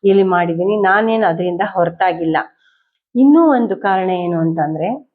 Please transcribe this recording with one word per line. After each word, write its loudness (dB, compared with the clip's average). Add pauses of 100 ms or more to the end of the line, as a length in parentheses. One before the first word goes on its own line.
ಇಲ್ಲಿ 4
ಮಾಡಿದ್ದೀನಿ. 0
ನಾನೇನು 2
ಅದರಿಂದ -2 (120)
ಹೊರತಾಗಿಲ್ಲ. -2 (760)
ಇನ್ನೂ 4
ಒಂದು 0
ಕಾರಣ -2
ಏನು -2
ಅಂತಂದ್ರೆ -4